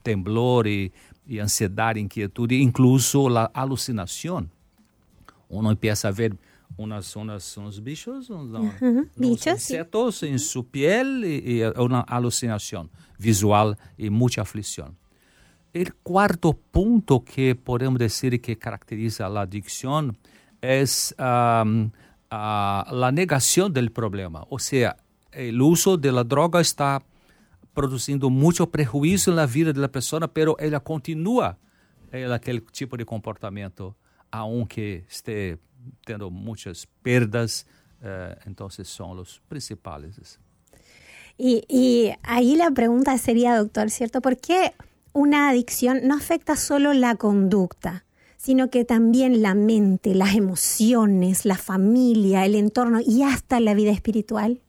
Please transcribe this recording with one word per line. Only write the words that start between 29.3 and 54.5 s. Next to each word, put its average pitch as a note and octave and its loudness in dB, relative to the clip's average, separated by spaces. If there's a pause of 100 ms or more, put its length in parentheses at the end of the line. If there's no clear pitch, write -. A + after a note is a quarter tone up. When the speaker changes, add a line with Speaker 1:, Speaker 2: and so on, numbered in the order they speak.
Speaker 1:
en E3+ 2
la D#3 2
vida D3+ 0
de C3+ -4
la C#3 0
persona, D3+ -6
pero D#3 0
ella D3+ -4
continúa D#3+ -4 (520)
en B2+ -6
aquel A#2+ -4
tipo B2+ -12
de A#2 -8
comportamiento, G2+ -12 (360)
aunque G#2+ -8
esté G2 -8 (460)
teniendo G#2 -12
muchas G2 -14 (160)
pérdidas, A#2+ 0 (360)
eh, F#2 -14
entonces G2 -16
son F2+ -16
los - -18
principales. F#2+ -16 (1000)
Speaker 2:
Y, B3 2
y B3 4 (100)
ahí B3 2
la E4+ 4
pregunta B3+ 2
sería, A#3+ 2
doctor, G#3+ -2
¿cierto? A#3+ -4
¿Por B3+ 0
qué F4+ 0 (380)
una C#4+ 4
adicción B3 0
no C4+ 4
afecta D4+ -2
solo C#4+ 2
la B3 4
conducta, F#3+ 0 (320)
sino C4 2
que B3 2
también A#3 4
la G3 2
mente, G#3 4
las F#3+ 4
emociones, G3 2
la F#3+ 2
familia, G3 2
el G#3 2
entorno A3+ 2
y B3 4
hasta C4+ 0
la G#3+ 4
vida G#3 4
espiritual? G#3+ -2